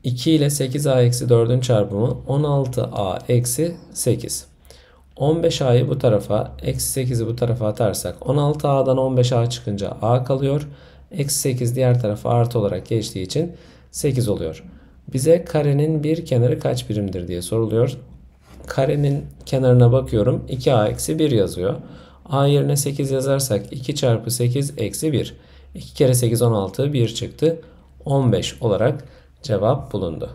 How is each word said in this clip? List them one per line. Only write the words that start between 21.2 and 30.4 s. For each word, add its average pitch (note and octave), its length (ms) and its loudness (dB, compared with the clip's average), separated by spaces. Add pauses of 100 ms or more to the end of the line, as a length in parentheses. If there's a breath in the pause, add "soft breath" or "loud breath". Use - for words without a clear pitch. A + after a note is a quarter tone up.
yazıyor. F2+ 440 0 (500 loud breath)
A C#3 220 2
yerine C#3+ 300 2
sekiz C#3 340 -2
yazarsak C3 640 -2
iki C#3 220 -6
çarpı A#2 360 0
sekiz B2 460 -2
eksi - 360 -2
bir. G#2 220 -2 (400 loud breath)
İki - 180 -16
kere B2+ 200 4
sekiz A#2+ 280 2
on A#2 120 4
altı, A2 400 -2
bir A#2 200 2
çıktı. - 480 -2 (440 loud breath)
On C#3 260 2
beş F2+ 300 -2
olarak A2 420 0 (400 loud breath)
cevap G#2+ 500 -2
bulundu. F2 420 -6